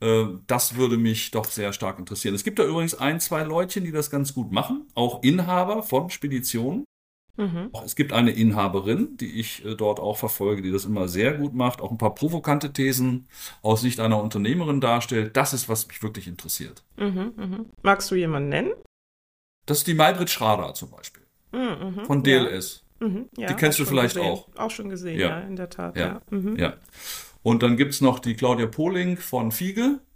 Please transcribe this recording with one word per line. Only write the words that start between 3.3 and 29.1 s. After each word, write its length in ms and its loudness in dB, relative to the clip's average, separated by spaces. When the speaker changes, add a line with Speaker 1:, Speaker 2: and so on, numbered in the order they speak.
Speaker 1:
Leutchen, 420 -2
die 60 -6
das 200 -2
ganz 220 -2
gut 180 -4
machen, 420 -2
auch 300 0
Inhaber 600 2
von 260 0
Speditionen. 720 -4
Speaker 2:
Mhm. 340 -4
Speaker 1:
Auch 140 -12
es 100 -8
gibt 160 0
eine 200 4
Inhaberin, 840 2
die 220 -6
ich, 240 -8
äh, 120 -6
dort 240 0
auch 180 -2
verfolge, 440 0
die 100 -2
das 140 0
immer 220 0
sehr 260 2
gut 200 -2
macht, 280 0
auch 100 -6
ein 60 -4
paar 160 2
provokante 600 -2
Thesen 540 0
aus 200 4
Sicht 180 0
einer 220 4
Unternehmerin 600 0
darstellt. 560 2
Das 160 2
ist, 160 -4
was 180 -2
mich 160 -12
wirklich 240 -8
interessiert. 560 -10
Speaker 2:
Mhm, 400 -4
mhm. 280 -8
Magst 280 2
du 40 0
jemanden 340 0
nennen? 220 0
Speaker 1:
Das 120 2
ist 80 -2
die 60 0
Maybrit 360 4
Schrader 440 0
zum 180 -12
Beispiel. 320 -20
Speaker 2:
Mhm, 80 -6
mhm. 60 -10
Speaker 1:
Von 140 2
Speaker 2:
Ja. 40 0
Speaker 1:
D 100 8
L 140 6
S. 360 -6
Speaker 2:
Mhm, 380 -4
ja, 100 -6
Speaker 1:
Die 80 0
kennst 220 2
Speaker 2:
auch 60 2
Speaker 1:
du 20 2
Speaker 2:
schon 20 0
Speaker 1:
vielleicht 280 2
Speaker 2:
gesehen. 160 0
Speaker 1:
auch. 160 -8
Speaker 2:
Auch 140 -2
schon 180 -10
gesehen, 300 -6
Speaker 1:
Ja. 100 2
Speaker 2:
ja, 120 -4
in 140 -10
der 140 -8
Tat, 280 -8
Speaker 1:
Ja. 80 0
Speaker 2:
ja. 160 -6
Mhm. 200 -2
Speaker 1:
Ja. 160 0
Und 200 4
dann 140 4
gibt's 240 4
noch 180 6
die 160 -2
Claudia 320 2
Pohling 500 0